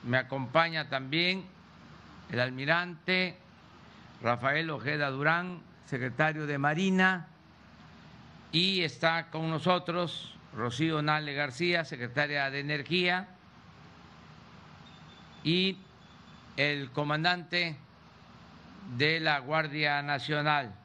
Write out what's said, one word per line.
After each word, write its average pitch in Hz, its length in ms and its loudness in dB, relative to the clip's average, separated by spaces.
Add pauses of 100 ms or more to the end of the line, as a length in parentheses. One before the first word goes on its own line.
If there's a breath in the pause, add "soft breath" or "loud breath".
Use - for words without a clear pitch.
Me 120 80 2
acompaña 135 720 0
también 160 560 0 (880)
el 113 80 0
almirante 165 960 0 (880)
Rafael 135 460 0
Ojeda 143 400 -2
Durán, 165 500 0 (280)
secretario 151 600 0
de 143 100 -2
Marina, 185 680 2 (1300)
y 185 280 4
está 165 500 0
con 160 180 -2
nosotros 175 840 0 (220)
Rocío 135 440 0
Nale 151 320 0
García, 151 520 0
secretaria 139 640 -2
de 135 100 -4
Energía, 170 680 0 (2000)
y 185 360 2 (800)
el 143 340 0
comandante 160 840 -2 (1200)
de 156 240 4
la 151 180 2
Guardia 147 640 0
Nacional 143 720 0 (120)